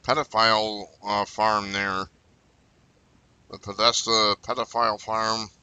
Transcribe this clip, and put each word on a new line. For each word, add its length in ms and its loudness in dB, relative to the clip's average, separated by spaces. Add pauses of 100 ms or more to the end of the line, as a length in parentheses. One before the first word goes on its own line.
pedophile, 840 0 (160)
uh, 220 0
farm 480 0
there, 380 -4 (1400)
the 80 -18
Podesta 840 2
pedophile 580 -2
farm 480 -2 (140)